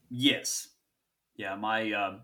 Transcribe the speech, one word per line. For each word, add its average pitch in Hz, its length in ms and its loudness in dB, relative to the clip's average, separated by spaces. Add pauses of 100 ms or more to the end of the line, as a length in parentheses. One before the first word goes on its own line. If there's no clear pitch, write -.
Yes. - 600 0 (680)
Yeah, 98 200 -6
my, 110 360 0
uh, 101 320 0